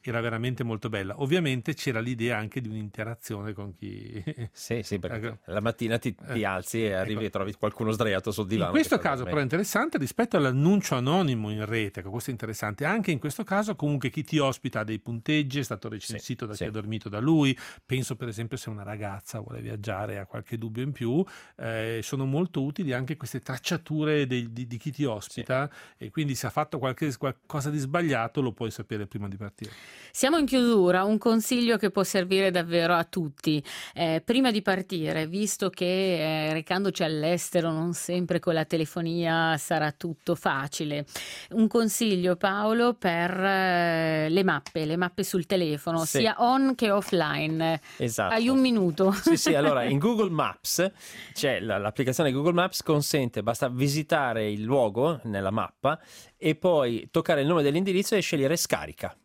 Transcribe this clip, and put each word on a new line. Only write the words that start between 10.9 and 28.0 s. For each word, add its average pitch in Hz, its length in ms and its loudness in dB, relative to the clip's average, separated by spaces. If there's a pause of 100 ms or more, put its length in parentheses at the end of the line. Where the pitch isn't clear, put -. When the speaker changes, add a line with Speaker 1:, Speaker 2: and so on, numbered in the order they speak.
Speaker 1:
anonimo 127 560 2
in 107 140 -4
rete, 107 80 -4 (260)
ecco, 95 100 -10
questo 117 200 -6
è - 40 -4
interessante. 107 520 -6
Anche 190 260 0
in 143 80 0
questo 151 240 -6
caso 202 320 -2
comunque 143 340 0
chi 151 140 -4
ti - 140 -2
ospita 135 420 -2
ha 107 60 -2
dei 110 140 -4
punteggi, 139 600 -2
è 131 40 -2
stato 110 260 -6
recensito 113 560 -8
Speaker 2:
Sì, 104 60 -10
Speaker 1:
da 104 40 -8
Speaker 2:
sì. 92 80 -6
Speaker 1:
chi 98 60 -2
ha - 20 -6
dormito 107 380 -6
da 104 100 -6
lui. 143 380 4 (280)
Penso 127 300 -4
per 123 140 -8
esempio 113 260 -6
se - 140 -10
una 104 140 -10
ragazza 104 580 -10
vuole 117 180 -12
viaggiare 107 580 -6
ha 98 80 -10
qualche 117 320 -10
dubbio 113 260 -6
in 139 100 -4
più, 127 280 0 (360)
eh, 113 440 -4
sono 135 220 -4
molto 139 400 -2
utili 143 300 -4
anche 127 240 -4
queste 123 240 -8
tracciature 151 840 -2
dei, 120 280 -2
di, 120 140 -8
di 120 100 -8
chi 151 140 -6
ti 147 120 -4
ospita, 127 680 -4 (280)
Speaker 2:
Sì. 120 80 -12
Speaker 1:
e 107 60 -12
quindi 147 240 -2
se 123 120 -4
ha - 20 -2
fatto 151 300 -2
qualche, 131 380 -2
qualcosa 139 520 -4
di 151 100 -2
sbagliato 135 600 -2